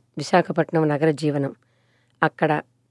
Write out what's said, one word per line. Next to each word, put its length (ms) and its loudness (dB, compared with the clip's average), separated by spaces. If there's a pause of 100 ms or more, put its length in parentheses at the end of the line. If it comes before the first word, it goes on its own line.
(180)
విశాఖపట్నం 680 0
నగర 220 0
జీవనం. 440 -2 (680)
అక్కడ 400 0 (280)